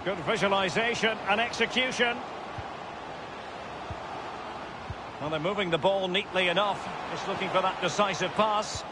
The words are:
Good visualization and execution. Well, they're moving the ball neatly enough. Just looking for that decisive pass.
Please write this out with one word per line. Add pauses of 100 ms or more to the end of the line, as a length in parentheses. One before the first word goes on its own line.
Good
visualization (120)
and
execution. (3000)
Well,
they're
moving
the
ball
neatly
enough. (240)
Just
looking
for
that
decisive
pass.